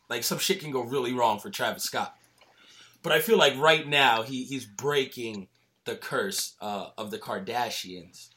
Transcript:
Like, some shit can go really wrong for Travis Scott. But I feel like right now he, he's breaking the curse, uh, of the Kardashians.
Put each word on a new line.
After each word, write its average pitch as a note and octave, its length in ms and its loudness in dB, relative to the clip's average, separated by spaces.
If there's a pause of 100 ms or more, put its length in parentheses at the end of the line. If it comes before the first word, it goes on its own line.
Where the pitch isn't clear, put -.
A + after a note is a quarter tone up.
Like, A#2+ 140 -4
some D#3 160 -2
shit - 220 0
can D3+ 100 -8
go C3 120 0
really B2 300 -2
wrong A2+ 260 4
for G#2+ 100 -10
Travis G#2+ 340 -2
Scott. - 320 -4 (880)
But E3 80 -2
I D#3 80 6
feel G#3+ 180 6
like C#3 200 6
right D3+ 300 4
now C3 360 4
he, B2+ 220 -6
he's B2+ 200 -8
breaking A2+ 840 -4 (380)
the A2+ 100 -4
curse, - 680 -4
uh, G2 360 -6
of G#2 140 -8
the G#2+ 80 -6
Kardashians. G#2 1160 -8